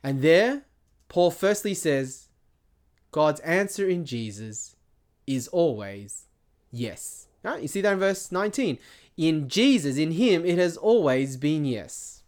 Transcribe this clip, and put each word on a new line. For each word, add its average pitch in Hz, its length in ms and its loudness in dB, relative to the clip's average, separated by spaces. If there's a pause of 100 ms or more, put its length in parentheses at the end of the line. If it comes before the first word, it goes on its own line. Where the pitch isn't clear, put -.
And 139 200 -2
there, 214 420 4 (460)
Paul 175 200 4
firstly 202 440 0
says, 135 560 -2 (840)
God's 151 300 2
answer 196 480 0
in 175 160 -2
Jesus 110 720 -10 (500)
is 131 220 -4
always 104 800 -4 (440)
yes. - 560 -10 (160)
Right? 277 180 -8
You - 60 -8
see 196 140 -4
that 202 100 2
in 190 80 0
verse 190 320 0
nineteen. 196 480 -2 (380)
"In 156 320 0
Jesus, 196 480 2
in 156 140 0
him, 180 340 2
it 175 120 2
has 175 200 0
always 135 580 2
been 147 300 0
yes." - 640 -8